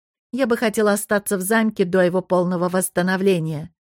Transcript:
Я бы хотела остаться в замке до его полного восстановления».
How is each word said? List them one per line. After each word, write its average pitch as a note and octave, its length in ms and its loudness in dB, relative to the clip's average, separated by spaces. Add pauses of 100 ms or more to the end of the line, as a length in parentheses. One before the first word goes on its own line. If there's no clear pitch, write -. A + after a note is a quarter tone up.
(320)
Я C4 140 -2
бы A3+ 120 2
хотела G#3+ 360 0
остаться G3+ 440 -2
в F#3 40 -6
замке G#3+ 440 0
до F3+ 160 2
его F3+ 200 2
полного F3+ 480 0
восстановления». F3+ 1040 -2 (120)